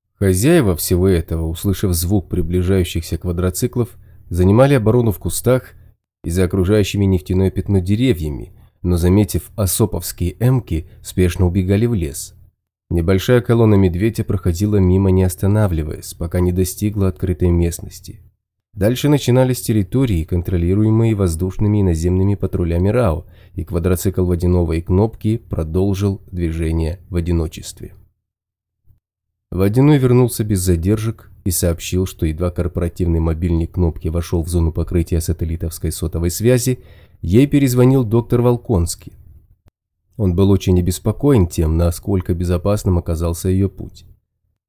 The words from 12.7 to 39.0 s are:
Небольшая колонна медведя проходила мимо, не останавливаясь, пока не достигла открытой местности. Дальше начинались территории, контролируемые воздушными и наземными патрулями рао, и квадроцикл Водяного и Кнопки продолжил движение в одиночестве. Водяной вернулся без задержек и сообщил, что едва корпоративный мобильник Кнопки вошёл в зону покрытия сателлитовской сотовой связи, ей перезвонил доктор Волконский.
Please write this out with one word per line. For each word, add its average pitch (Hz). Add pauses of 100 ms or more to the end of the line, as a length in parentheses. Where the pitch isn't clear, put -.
Небольшая 95
колонна 117
медведя 98
проходила 98
мимо, 95
не 92
останавливаясь, 92
пока 87
не 90
достигла 98
открытой 90
местности. - (520)
Дальше 127
начинались 127
территории, 107
контролируемые 98
воздушными 95
и 101
наземными 92
патрулями 90
рао, 107 (300)
и 82
квадроцикл 90
Водяного 87
и 82
Кнопки 110
продолжил 95 (100)
движение 80 (100)
в 87
одиночестве. 82 (1600)
Водяной 123
вернулся 123
без 104
задержек 92 (120)
и 92
сообщил, 90
что -
едва 82
корпоративный 85
мобильник 82
Кнопки 85
вошёл 85
в 82
зону 82
покрытия 85
сателлитовской 82
сотовой 85
связи, 123 (420)
ей 113
перезвонил 131
доктор 117
Волконский. 117 (1040)